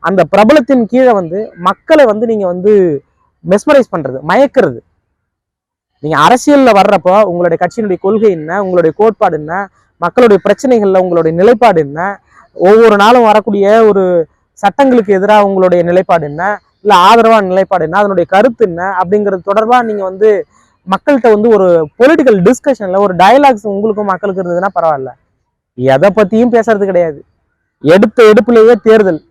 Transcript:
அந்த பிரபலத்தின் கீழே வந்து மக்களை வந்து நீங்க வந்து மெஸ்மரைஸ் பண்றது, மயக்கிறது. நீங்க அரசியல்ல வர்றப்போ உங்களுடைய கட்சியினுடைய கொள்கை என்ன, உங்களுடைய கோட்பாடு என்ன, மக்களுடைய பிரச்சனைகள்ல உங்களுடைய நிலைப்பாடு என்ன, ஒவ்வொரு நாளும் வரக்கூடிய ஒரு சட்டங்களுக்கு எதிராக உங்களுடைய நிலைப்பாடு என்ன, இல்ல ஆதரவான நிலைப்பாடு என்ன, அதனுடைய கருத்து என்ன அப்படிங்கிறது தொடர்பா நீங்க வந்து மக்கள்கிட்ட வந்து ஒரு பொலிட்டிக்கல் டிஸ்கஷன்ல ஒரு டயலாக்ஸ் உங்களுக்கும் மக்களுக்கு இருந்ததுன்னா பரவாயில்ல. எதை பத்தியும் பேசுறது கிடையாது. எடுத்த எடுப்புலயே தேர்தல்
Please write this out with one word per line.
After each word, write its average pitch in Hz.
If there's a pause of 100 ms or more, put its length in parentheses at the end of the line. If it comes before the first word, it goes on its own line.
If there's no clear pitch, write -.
அந்த 185 (100)
பிரபலத்தின் 240
கீழே 254
வந்து 175 (300)
மக்களை 302
வந்து 214
நீங்க 214
வந்து 180 (680)
மெஸ்மரைஸ் 220
பண்றது, 135 (100)
மயக்கிறது. 196 (1200)
நீங்க 151
அரசியல்ல 254 (100)
வர்றப்போ 185 (140)
உங்களுடைய 175
கட்சியினுடைய 185
கொள்கை 214
என்ன, 160 (120)
உங்களுடைய 175
கோட்பாடு 208
என்ன, 151 (480)
மக்களுடைய 202
பிரச்சனைகள்ல 202
உங்களுடைய 170
நிலைப்பாடு 214
என்ன, 147 (580)
ஒவ்வொரு 220
நாளும் 226
வரக்கூடிய 208 (200)
ஒரு 196 (560)
சட்டங்களுக்கு 226
எதிராக 202
உங்களுடைய 185
நிலைப்பாடு 175
என்ன, 147 (380)
இல்ல 208 (140)
ஆதரவான 226
நிலைப்பாடு 185
என்ன, 165
அதனுடைய 190
கருத்து 226
என்ன 170 (180)
அப்படிங்கிறது 196
தொடர்பா 220 (100)
நீங்க 208
வந்து 190 (580)
மக்கள்கிட்ட 226
வந்து 214
ஒரு 202 (300)
பொலிட்டிக்கல் 254
டிஸ்கஷன்ல 208
ஒரு 185
டயலாக்ஸ் 220
உங்களுக்கும் 208
மக்களுக்கு 190
இருந்ததுன்னா 180
பரவாயில்ல. 147 (680)
எதை 135
பத்தியும் 220
பேசுறது 220
கிடையாது. 175 (640)
எடுத்த 202 (120)
எடுப்புலயே 226 (100)
தேர்தல் 208 (120)